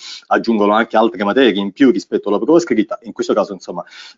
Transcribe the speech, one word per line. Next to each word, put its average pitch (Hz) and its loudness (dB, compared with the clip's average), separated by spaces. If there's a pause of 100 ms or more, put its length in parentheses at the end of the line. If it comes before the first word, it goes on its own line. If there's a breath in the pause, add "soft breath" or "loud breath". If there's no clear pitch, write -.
(280 loud breath)
aggiungono 104 0
anche 113 0
altre 110 0
materie 101 2
in 101 -4
più 135 4
rispetto - -2
alla 101 0
prova 135 2
scritta, 110 -2
in 110 -14
questo 120 -4
caso, 101 -2
insomma, 90 -12 (340 loud breath)